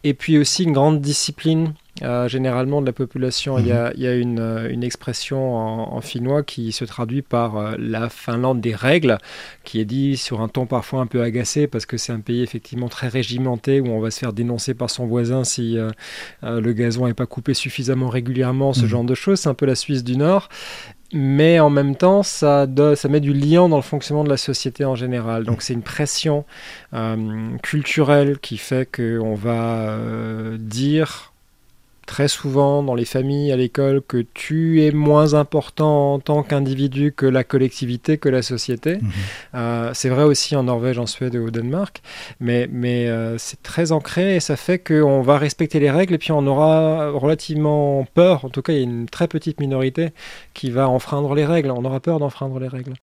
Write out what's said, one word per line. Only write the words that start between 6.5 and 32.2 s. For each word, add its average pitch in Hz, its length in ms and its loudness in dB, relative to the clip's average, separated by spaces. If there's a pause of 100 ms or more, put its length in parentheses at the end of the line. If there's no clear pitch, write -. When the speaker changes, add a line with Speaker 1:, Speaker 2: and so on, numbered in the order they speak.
Speaker 1:
se - 120 -6
traduit 120 380 -6
par, 117 340 -2
euh, 107 220 -4
la 113 300 -4
Finlande 123 520 -2
des 110 140 -2
règles, 127 440 2 (440)
qui - 160 -6
est 110 60 0
dit 135 320 -2
sur 120 240 -6
un 110 80 -4
ton 127 180 -4
parfois 131 340 -4
un 127 60 -2
peu 120 160 -2
agacé 120 440 0
parce 120 200 -6
que 120 120 -8
c'est - 140 -6
un 113 80 -6
pays 120 220 -2
effectivement 120 460 -6
très 127 200 -6
régimenté 123 720 0
où 127 80 -2
on 110 120 -2
va 113 100 -2
se - 80 -10
faire 120 140 -4
dénoncer 120 420 -4
par 120 160 -4
son 127 160 -6
voisin 120 380 0
si, 117 340 -2
euh, 110 120 -2 (540)
euh, 117 160 -2
le 117 120 0
gazon 117 340 0
n'est 120 80 0
pas 127 120 -2
coupé - 280 -4
suffisamment 127 540 -2
régulièrement, 127 640 0
ce 127 100 2
Speaker 2:
Mhm. 110 60 4
Speaker 1:
genre 120 160 0
de 123 100 0
choses. 196 260 0
C'est - 100 -2
un 131 40 -2
peu 143 120 0
la 127 100 2
Suisse 131 260 -2
du 123 140 -2
Nord. 165 320 2 (640)
Mais 151 480 6
en 151 100 8
même 139 240 2
temps, 190 300 4
ça 143 420 4
do-, 143 300 4
ça 147 120 -4
met 147 120 4
du 143 120 0
liant 151 360 6
dans 160 80 4
le 135 60 2
fonctionnement 147 420 -2
de 147 40 0
la 139 80 2
société 135 480 -4
en 131 120 0
général. 117 480 -2
Donc 110 140 0
Speaker 2:
Mhm. - 20 -12
Speaker 1:
c'est - 140 -4
une 117 80 -4
pression, 147 640 -2 (500)
euh, 110 680 -4
culturelle 143 760 2
qui - 180 -8
fait 131 320 -4
qu'on 113 440 -2
va, 113 560 -2
euh, 110 680 -6
dire 135 760 -2 (760)
très 143 220 0